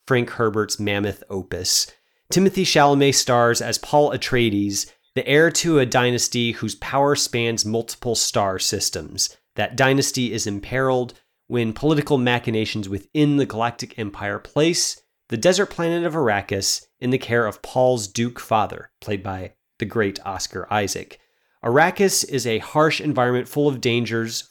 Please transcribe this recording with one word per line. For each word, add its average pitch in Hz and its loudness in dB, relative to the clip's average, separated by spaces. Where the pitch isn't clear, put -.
Frank 120 0
Herbert's 107 -2
mammoth 101 -2
opus. 92 -4
Timothée 190 2
Chalamet 143 6
stars 117 4
as 117 -4
Paul 147 2
Atreides, 104 0
the 131 -4
heir 151 6
to 160 2
a 131 4
dynasty 120 0
whose 107 -6
power 143 0
spans 117 -2
multiple 113 -4
star 98 0
systems. - -4
That 107 -4
dynasty 131 2
is 113 -4
imperiled 123 -2
when 117 -2
political 147 0
machinations 117 0
within 147 0
the 139 2
Galactic 113 -6
Empire 101 -6
place - -2
the 117 -4
desert 180 2
planet 170 -2
of 156 -2
Arrakis 101 -2
in 123 -2
the 131 2
care 117 0
of - -6
Paul's 127 2
Duke 117 -4
father, 101 -2
played 101 -6
by 95 -10
the 117 -6
great 101 -2
Oscar 92 -8
Isaac. - -4
Arrakis 180 2
is 123 -4
a 113 0
harsh 151 2
environment 123 0
full 147 0
of 127 0
dangers, 113 0